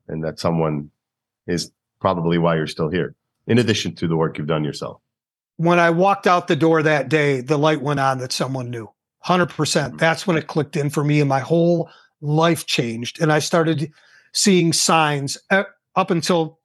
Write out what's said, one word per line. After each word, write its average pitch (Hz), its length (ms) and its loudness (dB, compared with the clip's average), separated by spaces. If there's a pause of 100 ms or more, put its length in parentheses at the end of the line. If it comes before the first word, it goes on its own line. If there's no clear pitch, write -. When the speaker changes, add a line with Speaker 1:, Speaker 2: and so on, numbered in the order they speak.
Speaker 1:
and 80 160 -8
that 78 140 -8
someone 78 520 -2 (560)
is - 260 -4 (300)
probably 85 340 2
why 85 180 2
you're 80 120 -2
still 76 240 -6
here, 80 240 -4 (320)
in 113 100 2
addition 101 380 0
to - 120 -6
the 82 100 0
work 78 200 -2
you've 76 100 -8
done 78 160 -2
yourself. 69 380 -8 (560)
Speaker 2:
When 170 220 2
I 170 100 4
walked 196 380 2
out 175 220 2
the 175 80 2
door 160 260 2
that 147 260 0
day, 143 320 2
the 135 160 -2
light 151 240 2
went 143 180 -4
on 135 200 0
that 127 120 -10
someone 131 380 -6
knew. 117 220 -12 (300)
Hundred 175 280 0
percent. 151 440 -2
Speaker 1:
Mm-hmm. - 80 -8
Speaker 2:
That's 165 260 0
when 175 100 0
it 156 120 -4
clicked 151 280 -4
in 143 140 -2
for 151 120 -2
me, 147 180 2
and 143 100 2
my 135 100 0
whole 165 480 2 (320)
life 156 460 0
changed. 117 560 -4
And 151 100 2
I 151 60 4
started 160 520 0 (440)
seeing 175 400 4
signs, 147 640 0 (120)
uh, 196 140 2 (320)
up 190 160 0
until 165 520 0